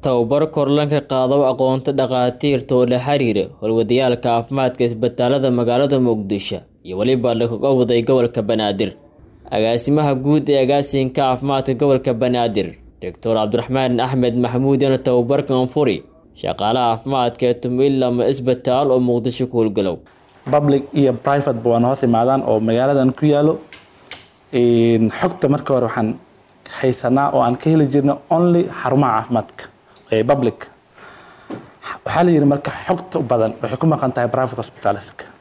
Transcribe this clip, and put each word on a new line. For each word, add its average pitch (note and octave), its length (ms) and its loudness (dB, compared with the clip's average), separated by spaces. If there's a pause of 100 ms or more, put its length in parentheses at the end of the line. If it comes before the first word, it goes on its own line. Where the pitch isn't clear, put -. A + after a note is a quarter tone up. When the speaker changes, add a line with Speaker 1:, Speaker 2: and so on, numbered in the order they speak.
Speaker 1:
Tababar C3 480 2
kor C#3+ 140 0
loo D3 180 2
qaado C3+ 500 0 (140)
aqoonta C3 400 0
dhakhaatiirta B2+ 840 0
oo B2+ 120 4
la B2 180 0
xiriira B2 380 0 (160)
howlwadayaalka A#2 640 0
caafimaadka B2 640 0
isbitaalada B2 640 0
magaalada B2 480 2
Muqdisho G#2 600 -2 (260)
iyo F2+ 120 -10
weliba A#2+ 380 0
la A2+ 120 0
kaga A#2 280 -2
waday A#2+ 280 2
gobolka A#2+ 380 0
Banaadir. G#2 540 -2 (560)
Agaasimaha C3 640 0
guud C#3+ 340 0
ee C#3 140 4
agaasinka C#3 580 0
caafimaadka C3+ 520 -2
gobolka C3 400 0
Banaadir, A#2 540 0 (340)
Doctor G2+ 340 -4
Cabdiraxmaan A#2 640 0
Axmed B2+ 400 0
Maxamuud, B2 420 0
ayaa C3+ 160 2
tababarkan B2+ 680 0
furi B2+ 300 0 (420)
shaqaalaha A#2 560 -2
caafimaadka B2 500 -2
ee B2 80 2
tumid B2+ 460 0
lama B2 320 0
isbitaal C3 600 0
oo B2+ 80 4
Muqdisho B2 520 -2
ku B2 80 -2
howlgalow. G2 380 0 (480)
Speaker 2:
Public C#3 380 2 (120)
iyo C#3 240 2
private C#3 400 -2
ba A#2 100 -2
waan A#2 140 2
hoos C3 200 0
imaadaan A#2+ 440 2
oo A2 120 2
magaaladan C3 520 0
ku C#3+ 140 -4
yaalo. D3+ 340 2 (920)
Een, A#2 580 2
xogta F3 380 -2
marka C#3+ 240 0
hore B2 180 2
waxaan A2 240 -2 (640)
haysanaa C3 560 0
oo C3 80 2
aan B2 140 0
ka - 120 -2
heli D#3 220 4
jirno C#3+ 380 2
only E3+ 420 2
xarumaha B2+ 480 0
caafimaadka A2+ 440 -4 (480)
ee A2 120 2
public. B2 360 2 (1500)
Waxaa D#3+ 180 0
la F3 80 4
yidhi D3 160 4
marka C#3 240 0 (160)
xogta F3 320 -4
badan A2+ 320 0 (100)
waxay A2 160 -6
ku - 100 -2
maqan C3+ 260 0
tahay A#2+ 180 -2
private B2 260 -4
hospitaleska. - 680 -6 (160)